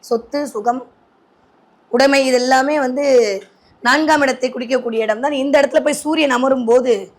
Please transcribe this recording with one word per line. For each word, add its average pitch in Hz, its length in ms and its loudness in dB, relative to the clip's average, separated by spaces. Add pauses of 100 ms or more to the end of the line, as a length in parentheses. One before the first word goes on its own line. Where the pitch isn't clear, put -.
(100)
சொத்து, 240 380 -4
சுகம், 240 360 -4 (1080)
உடைமை, 277 340 4
இது 254 140 2
எல்லாமே 262 400 0
வந்து 262 240 -2 (800)
நான்காம் 294 420 2
இடத்தை 254 240 -2
குறிக்கக்கூடிய 240 560 -4
இடம் 214 180 -2
தான். 294 180 -2
இந்த 190 160 0
இடத்துல 277 260 2
போய் 294 160 -2
சூரியன் 302 360 0
அமரும் 254 340 0
போது 247 240 2 (260)